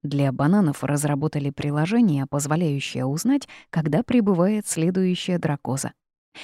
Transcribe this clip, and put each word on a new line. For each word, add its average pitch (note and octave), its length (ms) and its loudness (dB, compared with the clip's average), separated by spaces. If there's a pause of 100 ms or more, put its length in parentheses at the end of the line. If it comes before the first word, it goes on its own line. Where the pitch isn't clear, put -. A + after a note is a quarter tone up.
Для C#3+ 300 0
бананов D3 500 2
разработали C#3+ 680 -2
приложение, D3+ 760 2
позволяющее C#3+ 800 -2
узнать, G3 440 0 (220)
когда D#3 320 0
прибывает G#3 640 2
следующая F3+ 720 0
дракоза. C#3+ 540 -4 (520)